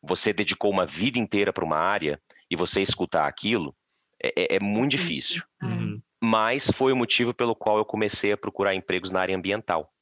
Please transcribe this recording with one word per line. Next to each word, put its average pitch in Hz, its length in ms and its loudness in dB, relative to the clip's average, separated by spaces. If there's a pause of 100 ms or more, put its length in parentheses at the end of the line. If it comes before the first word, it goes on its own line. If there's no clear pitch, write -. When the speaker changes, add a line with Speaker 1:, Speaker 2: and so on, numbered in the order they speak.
Speaker 1:
você - 300 0
dedicou 104 380 0
uma 95 160 2
vida 117 320 -2
inteira 101 340 0
pra - 120 -2
uma 78 140 0
área 82 420 0 (300)
e 85 60 -2
você 90 260 0
escutar 85 440 0
aquilo, 87 480 -2 (480)
é, - 60 0 (260)
é, - 20 4
é 98 40 2
muito 107 320 2
Speaker 2:
Difícil. - 500 -2
Speaker 1:
difícil. - 0 - (200)
Speaker 2:
É. - 40 -6
Speaker 3:
Uhum. 113 360 -4 (200)
Speaker 1:
Mas 113 480 2
foi 131 220 4
o 127 40 2
motivo 120 380 2
pelo 117 200 0
qual 107 240 2
eu 107 60 2
comecei 104 480 0
a 101 40 0
procurar 98 380 -2
empregos 92 360 -4
na 92 100 0
área 92 160 0
ambiental. 92 640 -2